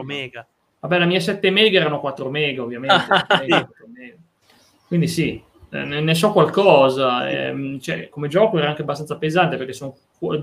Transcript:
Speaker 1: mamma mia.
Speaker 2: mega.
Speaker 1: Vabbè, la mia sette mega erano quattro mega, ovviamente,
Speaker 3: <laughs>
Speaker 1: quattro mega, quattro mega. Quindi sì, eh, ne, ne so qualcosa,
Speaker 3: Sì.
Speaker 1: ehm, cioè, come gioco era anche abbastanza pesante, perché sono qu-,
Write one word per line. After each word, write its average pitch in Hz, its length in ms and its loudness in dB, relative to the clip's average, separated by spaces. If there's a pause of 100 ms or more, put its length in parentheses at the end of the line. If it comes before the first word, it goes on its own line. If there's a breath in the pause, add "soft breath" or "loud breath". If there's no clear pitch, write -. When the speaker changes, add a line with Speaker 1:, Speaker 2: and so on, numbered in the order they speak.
Speaker 1:
mamma 135 120 -10
mia. 143 80 -8
Speaker 2:
mega. 123 260 -14 (320)
Speaker 1:
Vabbè, 165 200 -2
la 170 60 2
mia 180 140 2
sette 185 300 0
mega 196 300 4
erano 147 200 -2
quattro 135 300 -8
mega, 139 320 -4
ovviamente, 123 320 -2
Speaker 3:
<laughs> 180 140 2
Speaker 1:
quattro 196 320 2
mega, 175 260 0
quattro - 260 -20
mega. 123 240 -20 (720 soft breath)
Quindi 170 220 0
sì, 165 340 -2 (280)
eh, 139 160 -8
ne, 143 160 -6
ne 156 120 2
so 208 200 2
qualcosa, 135 920 4
Speaker 3:
Sì. 135 80 -4
Speaker 1:
ehm, 135 440 -6
cioè, 160 300 -10
come 147 180 -8
gioco 180 320 2
era 147 80 0
anche 151 160 -4
abbastanza 147 340 -6
pesante, 156 400 0
perché 131 160 -8
sono 135 240 -14 (220)
qu-, 160 240 -4